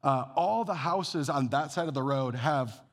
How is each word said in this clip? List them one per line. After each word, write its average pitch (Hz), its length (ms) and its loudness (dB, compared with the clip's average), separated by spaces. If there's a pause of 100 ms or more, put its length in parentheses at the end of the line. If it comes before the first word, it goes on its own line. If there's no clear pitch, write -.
uh, 131 220 2 (100)
all 214 280 2
the 185 120 -2
houses 165 540 -2
on 143 200 2
that 147 220 0
side 170 160 0
of 156 60 -4
the 135 100 0
road 135 320 0
have 127 440 0 (140)